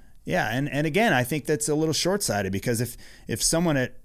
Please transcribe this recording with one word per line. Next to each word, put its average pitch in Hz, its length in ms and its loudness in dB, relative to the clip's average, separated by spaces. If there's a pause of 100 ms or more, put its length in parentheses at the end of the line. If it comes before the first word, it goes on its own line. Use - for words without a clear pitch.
(240)
Yeah, 160 260 0
and, 135 200 0
and 147 160 0
again, 190 260 4
I 123 100 4
think 151 220 -2
that's 151 240 0
a 151 60 2
little 156 180 2
short-sighted 110 580 0
because 104 300 0
if, 120 160 -4 (300)
if - 160 -4
someone 165 340 2
at 127 280 -2